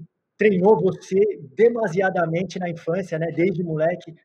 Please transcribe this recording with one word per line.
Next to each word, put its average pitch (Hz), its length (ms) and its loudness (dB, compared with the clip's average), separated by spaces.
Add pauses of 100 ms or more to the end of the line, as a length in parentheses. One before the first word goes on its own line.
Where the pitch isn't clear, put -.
(380)
treinou 190 420 4
você 185 400 -2 (360)
demasiadamente 185 1040 0
na 180 120 -6
infância, 165 500 -6
né, 165 120 -4
desde 175 320 0
moleque. 165 600 -4